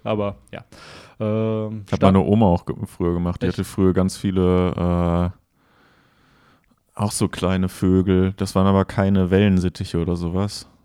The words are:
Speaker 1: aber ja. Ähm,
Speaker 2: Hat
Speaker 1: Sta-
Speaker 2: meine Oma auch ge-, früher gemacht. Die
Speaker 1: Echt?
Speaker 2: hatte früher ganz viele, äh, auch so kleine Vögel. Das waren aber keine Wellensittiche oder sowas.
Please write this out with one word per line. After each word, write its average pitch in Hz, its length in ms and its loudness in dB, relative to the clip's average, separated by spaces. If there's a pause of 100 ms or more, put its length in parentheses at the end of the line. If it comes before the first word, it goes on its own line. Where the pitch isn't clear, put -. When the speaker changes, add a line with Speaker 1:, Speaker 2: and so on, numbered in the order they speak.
Speaker 1:
aber 104 320 -4 (160)
ja. - 120 -16 (540)
Ähm, 110 720 -4
Speaker 2:
Hat 104 80 -2
Speaker 1:
Sta- 104 80 4
Speaker 2:
meine 95 140 6
Oma 104 260 4
auch 87 200 2
ge-, - 80 -6 (120)
früher 85 280 -4
gemacht. 87 280 -4
Die - 40 -2
Speaker 1:
Echt? 87 120 -2
Speaker 2:
hatte 95 60 -2
früher 92 280 2
ganz 92 240 0
viele, 90 1160 0
äh, - 1700 -20
auch 104 120 -2
so 101 160 -2
kleine 92 400 -2
Vögel. 92 680 2
Das 98 180 -6
waren 95 120 2
aber 98 180 4
keine 95 460 0
Wellensittiche 92 720 2
oder 87 160 -2
sowas. 90 520 -6 (160)